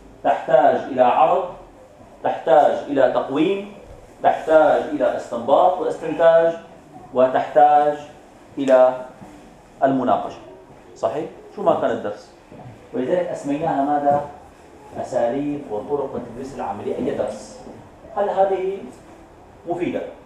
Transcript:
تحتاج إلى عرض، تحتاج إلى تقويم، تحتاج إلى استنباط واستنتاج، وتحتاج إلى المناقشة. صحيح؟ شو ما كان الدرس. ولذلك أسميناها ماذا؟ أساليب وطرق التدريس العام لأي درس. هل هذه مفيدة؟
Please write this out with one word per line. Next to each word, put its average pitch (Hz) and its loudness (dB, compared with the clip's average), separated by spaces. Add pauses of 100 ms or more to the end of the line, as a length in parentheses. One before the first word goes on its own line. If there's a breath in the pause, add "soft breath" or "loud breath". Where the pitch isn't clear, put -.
(240)
تحتاج 143 2
إلى 127 -2
عرض، 170 4 (800)
تحتاج - 2
إلى 135 2
تقويم، 180 -2 (500)
تحتاج 147 4
إلى 127 -2
استنباط 139 0
واستنتاج، 165 2 (600)
وتحتاج 147 4 (600)
إلى 127 4 (760)
المناقشة. 127 0 (560)
صحيح؟ 139 -6 (260)
شو 202 -10
ما 160 0
كان 135 -2
الدرس. 104 -8 (640)
ولذلك 165 -2
أسميناها 143 -4
ماذا؟ 143 0 (800)
أساليب 139 -4 (100)
وطرق 117 -4
التدريس 120 -12
العام 110 -8
لأي - -6
درس. - -8 (560)
هل 202 -2
هذه 190 0 (880)
مفيدة؟ 175 -4 (240)